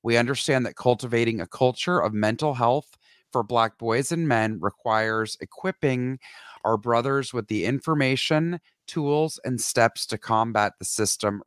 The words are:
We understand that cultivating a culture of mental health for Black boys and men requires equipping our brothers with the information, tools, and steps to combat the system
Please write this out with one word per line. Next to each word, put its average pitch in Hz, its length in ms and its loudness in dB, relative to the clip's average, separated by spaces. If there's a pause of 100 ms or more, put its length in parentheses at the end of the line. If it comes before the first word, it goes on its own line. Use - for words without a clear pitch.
We 117 140 2
understand 127 480 2
that 95 120 -8
cultivating 117 640 0
a - 40 -6
culture 131 520 0
of 107 160 0
mental 113 400 0
health 123 420 0 (340)
for 123 120 0
Black 113 340 0
boys 113 340 0
and 165 160 -2
men 110 320 2
requires 110 800 -2
equipping 131 800 -4 (460)
our 110 140 2
brothers 120 560 0
with 110 140 -6
the 98 180 -2
information, 151 920 0 (280)
tools, 151 580 -2
and 123 160 -2
steps - 460 2
to 113 100 -4
combat 110 640 0
the 95 80 -12
system 101 600 -2